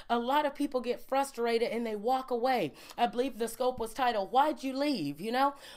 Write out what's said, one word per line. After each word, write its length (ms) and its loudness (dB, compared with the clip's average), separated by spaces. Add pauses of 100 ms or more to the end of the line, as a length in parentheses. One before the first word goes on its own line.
A 80 2
lot 280 2
of 100 -2
people 260 -2
get 260 -4
frustrated 640 0
and 160 -2
they 100 -4
walk 360 0
away. 420 2 (240)
I 100 4
believe 300 -2
the 100 -2
scope 300 -2
was 160 -6
titled, 380 0
"Why'd 320 4
You 120 -2
Leave?" 440 0
You 140 -4
know, 200 4 (240)